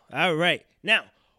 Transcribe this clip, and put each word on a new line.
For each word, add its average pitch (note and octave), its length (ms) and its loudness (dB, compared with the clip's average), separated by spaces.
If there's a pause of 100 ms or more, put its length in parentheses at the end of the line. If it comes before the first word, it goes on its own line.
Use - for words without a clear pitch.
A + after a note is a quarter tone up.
(120)
All D#3+ 220 0
right. D#3+ 300 0 (180)
Now, G3 220 -2 (340)